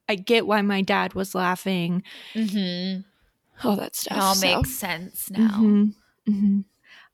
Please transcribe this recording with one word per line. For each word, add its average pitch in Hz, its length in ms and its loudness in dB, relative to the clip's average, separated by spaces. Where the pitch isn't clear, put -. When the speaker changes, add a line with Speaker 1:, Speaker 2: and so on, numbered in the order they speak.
Speaker 1:
I 214 60 2
get 214 300 2
why 208 140 2
my 202 220 2
dad 190 320 0
was 190 200 -4
laughing. 180 680 0
Speaker 2:
Mm-hmm. 190 680 -2
Speaker 1:
All 208 100 2
that - 200 -6
stuff, - 220 -6
Speaker 2:
It - 20 2
all 196 140 4
Speaker 1:
so. 190 120 2
Speaker 2:
makes 180 240 0
sense 180 600 -8
now. 214 180 2
Speaker 1:
Mm-hmm. 208 840 2
Mm-hmm. 202 300 2